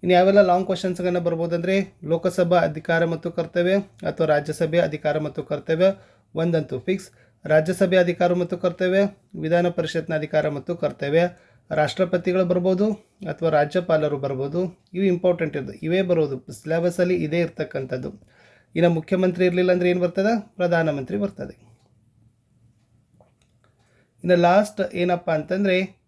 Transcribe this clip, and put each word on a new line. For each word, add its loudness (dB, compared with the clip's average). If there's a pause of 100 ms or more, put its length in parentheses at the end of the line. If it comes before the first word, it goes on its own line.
ಇನ್ನು 2
ಯಾವೆಲ್ಲ 6
ಲಾಂಗ್ 4
ಕ್ವಶನ್ಸ್‌ಗಳನ್ನ -2
ಬರ್ಬೋದಂದ್ರೆ, -2
ಲೋಕಸಭಾ 0
ಅಧಿಕಾರ 0
ಮತ್ತು -6
ಕರ್ತವ್ಯ -2
ಅಥವಾ -6
ರಾಜ್ಯಸಭೆಯ 0
ಅಧಿಕಾರ -2
ಮತ್ತು -8
ಕರ್ತವ್ಯ 0 (420)
ಒಂದಂತೂ -2
ಫಿಕ್ಸ್. -6 (340)
ರಾಜ್ಯಸಭೆ 2
ಅಧಿಕಾರ 2
ಮತ್ತು -4
ಕರ್ತವ್ಯ, -2 (420)
ವಿಧಾನ 0
ಪರಿಷತ್ನ -4
ಅಧಿಕಾರ -2
ಮತ್ತು -8
ಕರ್ತವ್ಯ, 0 (420)
ರಾಷ್ಟ್ರಪತಿಗಳು 0
ಬರ್ಬೋದು 0 (360)
ಅಥವಾ -2
ರಾಜ್ಯಪಾಲರು 0
ಬರ್ಬೋದು. -6
ಇವು 0
ಇಂಪಾರ್ಟೆಂಟ್ 0
ಇರ್ತದೆ, -10
ಇವೇ 0
ಬರೋದು 0
ಸಿಲೆಬಸ್ಸಲ್ಲಿ 0
ಇದೇ -2
ಇರ್ತಕ್ಕಂಥದ್ದು. -6 (360)
ಇನ್ನು 4
ಮುಖ್ಯಮಂತ್ರಿ 0
ಇರ್ಲಿಲ್ಲ 2
ಅಂದ್ರೆ 2
ಏನ್ 0
ಬರ್ತದೆ? -2
ಪ್ರಧಾನಮಂತ್ರಿ 0
ಬರ್ತದೆ. -8 (2500)
ಇನ್ನು 4
ಲಾಸ್ಟ್ 2
ಏನಪ್ಪ -2
ಅಂತಂದ್ರೆ -2